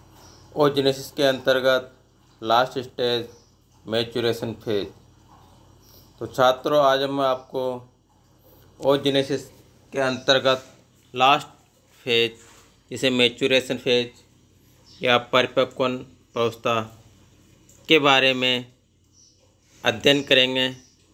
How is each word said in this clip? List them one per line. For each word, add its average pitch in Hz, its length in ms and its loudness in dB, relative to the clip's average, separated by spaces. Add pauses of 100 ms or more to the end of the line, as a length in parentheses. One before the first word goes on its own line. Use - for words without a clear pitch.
(560)
oogenesis 139 540 0
के 151 120 -4
अंतर्गत 131 720 0 (500)
लास्ट 120 360 0
स्टेज 120 500 -4 (560)
मैच्योरेशन 117 720 -4
फेज। 104 340 -4 (1300)
तो 117 60 -8
छात्रों, 139 580 2
आज 135 180 2
हम 139 180 -4
आपको 131 420 -4 (1160)
oogenesis 139 600 0 (520)
के 143 60 -6
अंतर्गत 131 680 0 (500)
लास्ट 135 340 2 (580)
फेज, 117 300 0 (540)
जिसे 127 200 -2
मैच्योरेशन 123 680 0
फेज - 1200 -8
या 123 140 2 (160)
परिपक्वन 127 680 -2 (380)
अवस्था 117 440 -2 (1080)
के 160 100 6
बारे 135 360 4
में 127 380 -4 (1120)
अध्ययन 135 380 2
करेंगे। 131 520 0 (400)